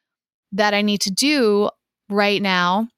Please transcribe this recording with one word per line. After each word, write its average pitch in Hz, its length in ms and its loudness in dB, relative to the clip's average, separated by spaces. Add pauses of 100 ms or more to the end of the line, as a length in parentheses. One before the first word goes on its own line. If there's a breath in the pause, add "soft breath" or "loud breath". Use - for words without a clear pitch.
(520)
that 208 220 0
I 202 80 2
need 208 200 0
to 202 100 -4
do 214 580 0 (400)
right 202 320 0
now." 190 460 0 (100)